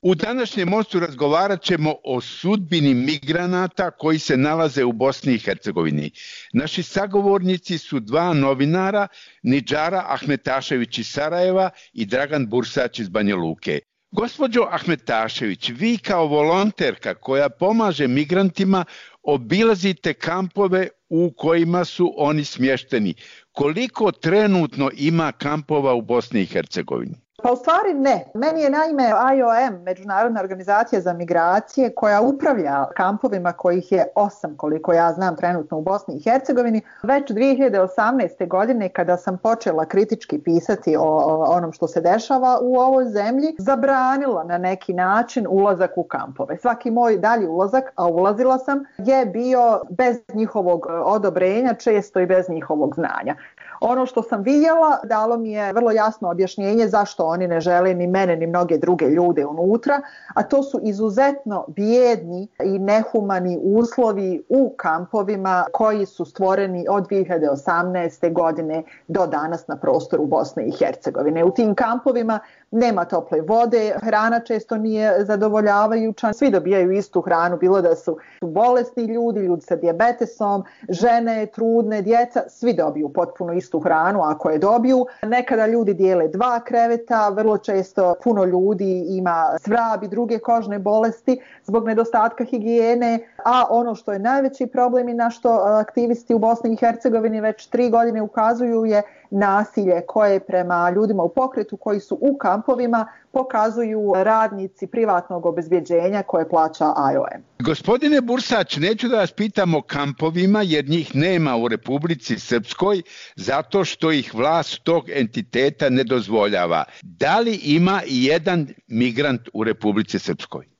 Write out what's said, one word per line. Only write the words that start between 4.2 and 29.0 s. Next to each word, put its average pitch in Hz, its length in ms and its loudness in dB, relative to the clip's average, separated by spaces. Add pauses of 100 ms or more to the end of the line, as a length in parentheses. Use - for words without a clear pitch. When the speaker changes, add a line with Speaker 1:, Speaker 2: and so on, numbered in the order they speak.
Speaker 1:
nalaze 143 460 2
u 123 80 2
Bosni 127 420 0
i 113 40 0
Hercegovini. 80 760 -4 (420)
Naši 156 300 -2
sagovornici 196 960 0
su 143 220 -6
dva 156 340 0
novinara, 160 720 0 (360)
Nidžara 151 640 -2
Ahmetašević 131 920 -4
iz 113 100 -8
Sarajeva 180 640 0 (240)
i 110 120 -6
Dragan 135 420 -2
Bursać 120 520 -2
iz 101 100 -6
Banja 101 260 0
Luke. 80 440 -4 (320)
Gospođo 233 600 -2
Ahmetašević, 117 1000 -4
vi 202 280 -2
kao 170 300 0
volonterka 151 880 0
koja 139 340 0
pomaže 180 580 0
migrantima 180 800 0 (380)
obilazite 175 920 0
kampove 185 720 -2 (220)
u 170 280 0
kojima 170 480 2
su - 320 -2
oni 151 260 0
smješteni. 123 720 -2 (380)
Koliko 190 600 -2
trenutno 165 880 0
ima 156 340 0
kampova 143 600 -2
u 120 80 0
Bosni 113 400 -2
i 90 40 0
Hercegovini? 76 720 -6 (280)
Speaker 2:
Pa 247 80 2
u 254 40 2
stvari 339 380 0
ne. 269 400 0
Meni 311 280 -2
je 294 80 2
naime 294 340 0 (340)